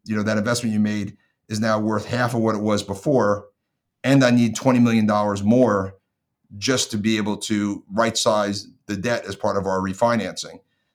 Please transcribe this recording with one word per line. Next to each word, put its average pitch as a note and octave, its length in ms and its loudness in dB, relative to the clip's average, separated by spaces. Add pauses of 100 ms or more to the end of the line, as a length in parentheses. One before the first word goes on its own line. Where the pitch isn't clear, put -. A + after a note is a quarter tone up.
you A2 100 -6
know, G#2+ 80 -2
that G#2+ 140 0
investment A2+ 360 -2
you G#2+ 60 0
made G#2 380 -2 (320)
is G#2+ 100 -4
now A2 180 0
worth G#2+ 280 -2
half A#2+ 280 -2
of A#2 60 -2
what A2 160 0
it G#2 60 -4
was G#2+ 220 0
before, G#2 640 0 (560)
and C3+ 200 4
I B2 80 4
need A#2 240 4
twenty B2+ 240 2
million A2+ 260 4
dollars G#2 380 0
more G#2 520 2 (640)
just B2 340 -2
to A2 60 -4
be A2 200 0
able G#2 200 -2
to G2+ 540 -4
right-size G#2 760 0 (180)
the G#2 100 -6
debt G2 300 -4
as G2 100 -10
part G2 220 -2
of F#2 80 -2
our F#2+ 140 0
refinancing." G2 800 -4 (360)